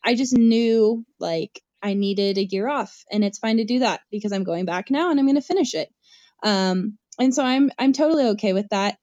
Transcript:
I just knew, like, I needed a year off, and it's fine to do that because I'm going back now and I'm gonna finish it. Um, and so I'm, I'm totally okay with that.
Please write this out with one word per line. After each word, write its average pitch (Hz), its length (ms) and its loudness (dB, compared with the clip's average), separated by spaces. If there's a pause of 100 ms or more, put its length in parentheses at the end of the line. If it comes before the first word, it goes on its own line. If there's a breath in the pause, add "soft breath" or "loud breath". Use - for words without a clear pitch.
I 240 120 2
just 254 200 0
knew, 226 680 4 (140)
like, 165 420 -6 (220)
I 202 100 -2
needed 196 460 -2
a 190 60 -2
year 190 220 -4
off, 277 440 -6
and 208 120 0
it's 202 140 -4
fine 226 200 0
to 226 60 0
do 240 140 -2
that 233 320 0
because 208 220 -6
I'm 196 120 -2
going 175 220 -4
back 175 240 -6
now 320 220 0
and 285 80 2
I'm 269 80 2
gonna 277 120 2
finish 359 360 -2
it. 156 140 -6 (520 soft breath)
Um, 190 560 0 (220)
and 262 120 2
so 277 120 0
I'm, 262 340 2
I'm 269 160 2
totally 294 360 2
okay 208 240 0
with 202 160 -2
that. 202 340 -2